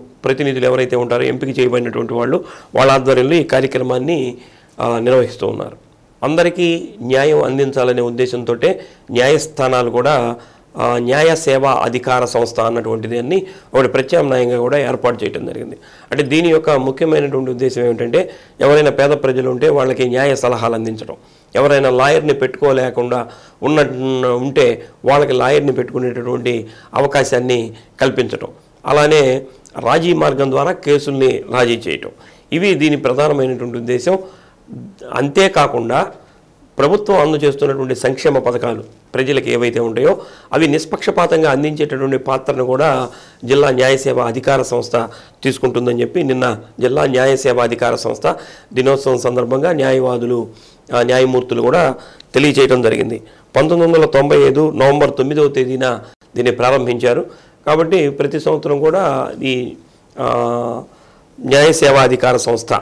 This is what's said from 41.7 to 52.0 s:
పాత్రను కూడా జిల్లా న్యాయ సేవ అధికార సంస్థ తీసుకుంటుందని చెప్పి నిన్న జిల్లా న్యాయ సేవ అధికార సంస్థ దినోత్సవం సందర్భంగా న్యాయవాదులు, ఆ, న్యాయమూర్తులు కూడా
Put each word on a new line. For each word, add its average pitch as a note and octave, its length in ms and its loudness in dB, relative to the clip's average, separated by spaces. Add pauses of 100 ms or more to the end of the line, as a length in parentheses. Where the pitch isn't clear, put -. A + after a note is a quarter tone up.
పాత్రను C3 480 -2
కూడా C3 440 0 (360)
జిల్లా C#3+ 240 4
న్యాయ C3 280 4
సేవ C3 220 -2
అధికార B2 420 0
సంస్థ A#2+ 340 -4 (480)
తీసుకుంటుందని B2 580 0
చెప్పి D#3 220 -2
నిన్న B2+ 360 0 (200)
జిల్లా C3+ 260 0
న్యాయ C3 300 2
సేవ B2 260 0
అధికార A#2+ 340 0
సంస్థ A#2 400 -4 (380)
దినోత్సవం C3 440 2
సందర్భంగా B2 540 0
న్యాయవాదులు, B2 760 0 (480)
ఆ, A#2+ 60 2
న్యాయమూర్తులు B2+ 600 2
కూడా C3+ 340 2 (380)